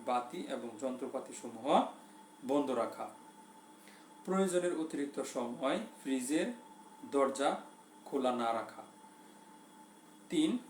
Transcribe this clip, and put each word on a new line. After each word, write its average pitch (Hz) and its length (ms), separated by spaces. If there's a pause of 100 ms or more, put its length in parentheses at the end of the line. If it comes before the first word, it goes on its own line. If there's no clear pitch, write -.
বাতি - 420
এবং 120 220 (100)
যন্ত্রপাতি 127 520 (100)
সমূহ 120 400 (640)
বন্ধ 135 240
রাখা। 117 400 (1120)
প্রয়োজনের 180 560
অতিরিক্ত 143 420
সময় 131 580 (220)
ফ্রিজের 135 440 (640)
দরজা 139 500 (440)
খোলা 127 280
না 117 200
রাখা। 110 300 (1500)
তিন, 165 280 (120)